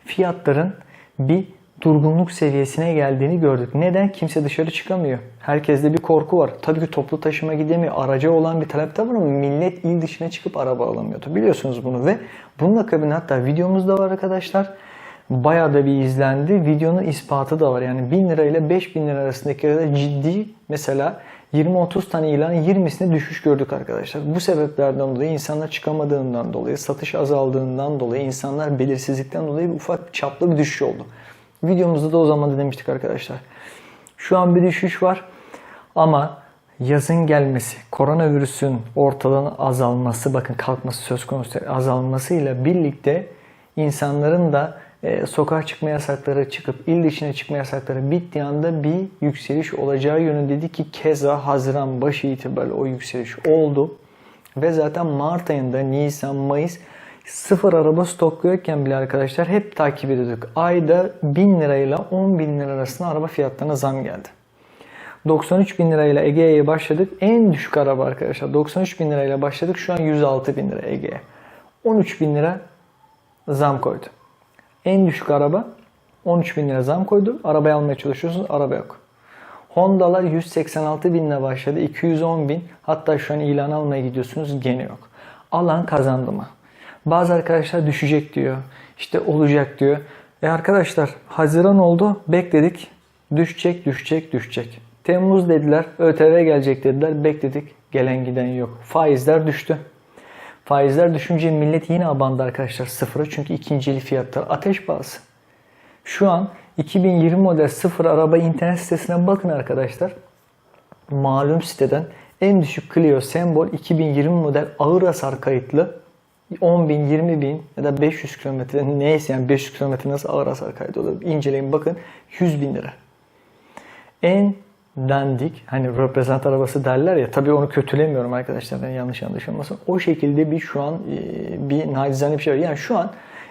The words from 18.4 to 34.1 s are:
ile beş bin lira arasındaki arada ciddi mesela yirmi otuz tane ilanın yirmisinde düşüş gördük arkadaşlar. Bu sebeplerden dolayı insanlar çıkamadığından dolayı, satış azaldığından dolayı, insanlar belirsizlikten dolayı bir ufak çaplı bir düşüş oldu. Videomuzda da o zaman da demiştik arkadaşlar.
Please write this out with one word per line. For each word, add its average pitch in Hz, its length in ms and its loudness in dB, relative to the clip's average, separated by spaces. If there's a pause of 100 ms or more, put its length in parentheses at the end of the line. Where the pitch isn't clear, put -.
ile 151 240 2
beş 180 280 0
bin 151 120 0
lira 139 100 0
arasındaki 139 500 -2
arada 151 260 2
ciddi 147 540 0 (200)
mesela 147 520 -4 (320)
yirmi 165 260 2
otuz 180 300 -2
tane 156 220 -2
ilanın 156 240 0
yirmisinde 170 600 2
düşüş 151 280 -4
gördük 139 300 2
arkadaşlar. 135 600 -6
Bu 175 60 -2
sebeplerden 147 760 0
dolayı 147 140 -2
insanlar 151 380 -4
çıkamadığından 135 840 -2
dolayı, 123 260 -4
satış - 360 -6
azaldığından 135 840 0
dolayı, 127 220 -2
insanlar 139 560 -4
belirsizlikten 135 680 -2
dolayı 156 220 -2
bir 165 60 -4
ufak 170 400 -8
çaplı 170 380 0
bir 151 60 2
düşüş 147 240 -2
oldu. 120 240 -4 (580)
Videomuzda 170 480 2
da 170 60 4
o 160 80 6
zaman 147 240 2
da 139 80 -2
demiştik 139 300 -4
arkadaşlar. 131 500 -6 (800)